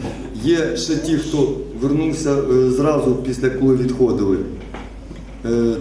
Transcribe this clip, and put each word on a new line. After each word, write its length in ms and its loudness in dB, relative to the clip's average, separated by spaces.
Є 320 2
ще 200 -2
ті, 200 0
хто 320 0
вернувся, 560 0
е, 340 4
зразу 440 2
після, 360 -2
коли 260 4
відходили. 600 2
Е, 340 2